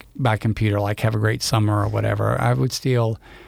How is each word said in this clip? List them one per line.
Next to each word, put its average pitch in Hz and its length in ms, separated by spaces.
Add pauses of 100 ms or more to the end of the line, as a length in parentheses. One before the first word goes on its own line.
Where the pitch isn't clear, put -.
(140)
by 117 220
computer, 107 440
like, 104 200
"Have 110 140
a 107 40
great 107 240
summer," 107 400
or 104 60
whatever, 107 520
I 120 120
would 131 200
still 117 460 (300)